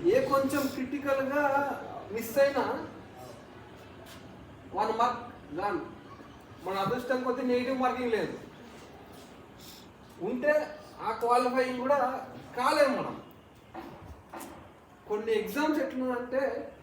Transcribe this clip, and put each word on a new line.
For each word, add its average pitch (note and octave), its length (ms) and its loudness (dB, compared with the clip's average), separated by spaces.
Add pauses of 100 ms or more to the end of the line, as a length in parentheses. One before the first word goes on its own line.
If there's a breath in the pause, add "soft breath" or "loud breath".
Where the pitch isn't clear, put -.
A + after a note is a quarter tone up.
ఏ A#4+ 200 6
కొంచెం C#4 380 4
క్రిటికల్గా C4+ 760 0 (680)
మిస్ A3+ 260 -2
అయినా C#4 500 4 (1900)
వన్ A3+ 240 2
మార్క్ A#3 220 4 (360)
gone. F#3+ 240 0 (880)
మన F#3+ 120 -2
అదృష్టం B3 460 0
కొద్దీ B3+ 200 0
నెగిటివ్ B3 360 2
మార్కింగ్ B3 320 2
లేదు, F#3+ 220 0 (1900)
ఉంటే B3+ 460 2 (340)
ఆ A3+ 100 -2
క్వాలిఫైయింగ్ B3 680 4
కూడా C4 480 2 (300)
కాలేము C4+ 400 6
మనం. - 240 -6 (1900)
కొన్ని A3 220 0
ఎగ్జామ్స్ C4+ 480 2
ఎట్లుందంటే B3+ 920 0 (120)